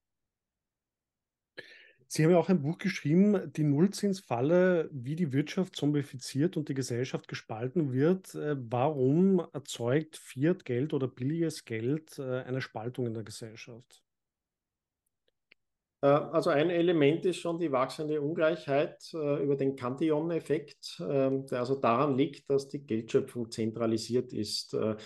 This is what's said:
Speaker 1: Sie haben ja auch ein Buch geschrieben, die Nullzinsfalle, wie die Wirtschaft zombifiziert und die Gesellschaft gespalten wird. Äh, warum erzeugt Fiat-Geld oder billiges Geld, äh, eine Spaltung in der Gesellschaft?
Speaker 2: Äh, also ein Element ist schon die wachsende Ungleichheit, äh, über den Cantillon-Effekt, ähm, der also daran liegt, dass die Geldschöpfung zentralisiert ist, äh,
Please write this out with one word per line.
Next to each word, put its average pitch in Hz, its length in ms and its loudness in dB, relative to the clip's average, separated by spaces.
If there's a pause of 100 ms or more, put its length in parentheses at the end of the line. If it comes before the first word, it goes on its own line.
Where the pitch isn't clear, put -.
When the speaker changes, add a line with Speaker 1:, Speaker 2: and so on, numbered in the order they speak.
(2000)
Speaker 1:
Sie - 160 0
haben 165 80 6
ja 180 60 8
auch 165 100 4
ein 180 140 4
Buch 147 160 -2
geschrieben, 185 720 2
die 156 120 -2
Nullzinsfalle, 175 1300 2
wie 139 240 -6
die 151 160 0
Wirtschaft 156 420 -2
zombifiziert 143 800 -2
und 151 140 -4
die 139 60 -2
Gesellschaft 127 520 -4
gespalten 131 640 -4
wird. 160 440 2
Äh, 151 220 -4
warum 143 920 2
erzeugt 135 640 -2
Fiat-Geld 147 800 -2
oder 131 140 -2
billiges 156 580 -4
Geld, 123 540 -4
äh, 127 240 -6
eine 127 180 -4
Spaltung 123 460 -6
in 113 80 -6
der 113 80 -8
Gesellschaft? 113 800 -18 (2000)
Speaker 2:
Äh, 139 40 6
also 156 440 2
ein 151 180 4
Element 170 560 4
ist 175 120 0
schon 170 200 -4
die 165 140 -2
wachsende 147 500 -2
Ungleichheit, 160 960 0
äh, 147 280 0
über 143 120 2
den 135 200 0
Cantillon-Effekt, 151 1300 -2
ähm, 135 380 2
der 123 140 -2
also 135 180 -2
daran 127 360 4
liegt, - 320 -2
dass 139 200 2
die - 180 -10
Geldschöpfung 113 640 -2
zentralisiert 113 840 -2
ist, - 420 -6
äh, 110 200 0 (100)